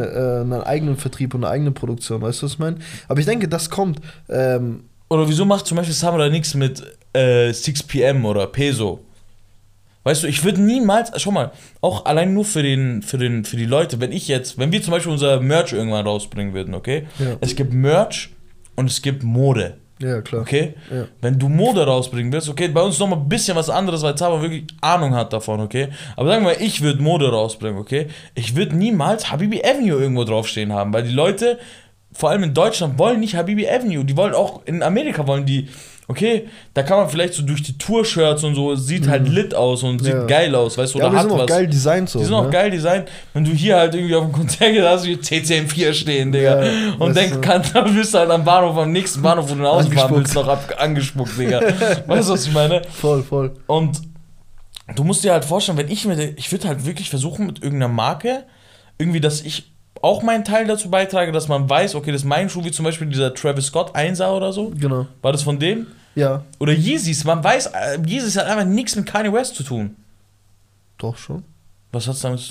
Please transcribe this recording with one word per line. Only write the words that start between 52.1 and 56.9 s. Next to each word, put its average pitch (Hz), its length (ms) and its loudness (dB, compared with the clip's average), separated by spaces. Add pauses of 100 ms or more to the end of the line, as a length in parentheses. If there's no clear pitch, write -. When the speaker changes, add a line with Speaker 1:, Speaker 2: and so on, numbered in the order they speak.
Speaker 2:
du, 190 40 2
was 147 140 -2
ich 151 60 0
meine? 151 360 2
Speaker 1:
Voll, 147 320 0
voll. 131 300 -2 (160)
Speaker 2:
Und 156 320 0 (960)
du 135 80 0
musst 190 220 0
dir 185 80 6
halt 151 100 2
vorstellen, 170 340 0
wenn 143 140 -2
ich 214 140 -4
mir, 180 120 0 (200)
ich - 160 -10
würd 190 120 -4
halt 139 200 -4
wirklich 160 240 -6